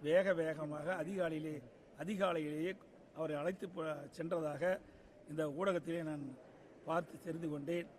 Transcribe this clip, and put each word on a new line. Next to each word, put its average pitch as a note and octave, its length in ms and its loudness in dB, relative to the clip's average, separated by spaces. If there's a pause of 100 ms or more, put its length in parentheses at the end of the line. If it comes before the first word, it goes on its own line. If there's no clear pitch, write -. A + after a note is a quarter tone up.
வேக F#3 260 8
வேகமாக D#3 540 0 (140)
அதிகாலையிலே, D#3+ 540 -2 (480)
அதிகாலையிலேயே E3+ 680 2 (460)
அவரை D#3 240 0
அழைத்து F#3 340 -2
போ-, D#3 220 -2 (200)
சென்றதாக D#3+ 440 0 (680)
இந்த D#3 140 0 (160)
ஊடகத்திலே E3+ 500 2
நான் D3 140 -4 (640)
பார்த்து E3 400 -2
தெரிந்து E3 240 -2
கொண்டேன். D3+ 380 0 (120)